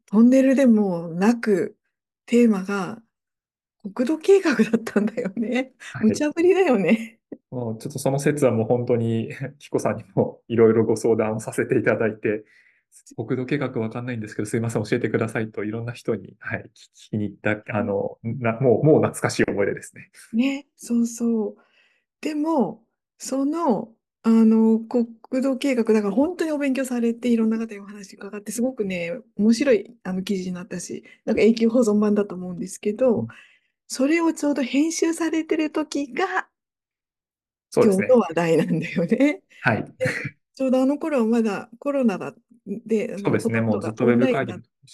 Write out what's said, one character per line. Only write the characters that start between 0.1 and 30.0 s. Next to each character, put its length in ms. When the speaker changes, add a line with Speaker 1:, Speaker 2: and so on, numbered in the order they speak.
Speaker 1:
ト 80
ン 100
ネ 140
ル 120
で 120
も 400
な 280
く、 420
テ 180
ー 40
マ 140
が 380
国 140
土 100
計 240
画 140
だ 220
っ 60
た 160
ん 60
だ 100
よ 220
ね。 360
Speaker 2:
は 100
い。 60
Speaker 1:
無 60
茶 160
ぶ 120
り 100
だ 60
よ 180
ね。 440
Speaker 2:
も 260
う 20
ち 100
ょ 20
っ 40
と 60
そ 120
の 80
説 260
は 60
も 140
う 20
本 180
当 120
に、 320
<laughs> 120
キ 120
コ 100
さ 140
ん 20
に 80
も 340
い 80
ろ 120
い 40
ろ 100
ご 140
相 180
談 220
を 20
さ 140
せ 120
て 140
い 40
た 120
だ 120
い 100
て、 260
国 220
土 80
計 120
画 120
わ 100
か 120
ん 40
な 60
い 60
ん 20
で 80
す 80
け 60
ど、 60
す 100
い 20
ま 100
せ 100
ん、 40
教 140
え 20
て 100
く 80
だ 120
さ 100
い 100
と 140
い 80
ろ 100
ん 40
な 80
人 220
に、 240
は 180
い、 180
聞 360
き 60
に 60
行 100
っ 40
た、 320
あ 140
の、 400
な-、 360
も 200
う、 40
も 160
う 20
懐 200
か 80
し 100
い 100
思 140
い 20
出 80
で 80
す 140
ね。 160
Speaker 1:
ね、 420
そ 240
う 80
そ 500
う。 0
で 160
も、 480
そ 280
の、 480
あ 20
の、 360
国 280
土 140
計 180
画、 80
だ 80
か 80
ら 20
本 260
当 80
に 60
お 60
勉 160
強 100
さ 160
れ 140
て、 160
い 80
ろ 80
ん 60
な 80
方 160
に 40
お 60
話 300
伺 200
っ 60
て、 100
す 120
ご 100
く 100
ね、 360
面 180
白 200
い、 280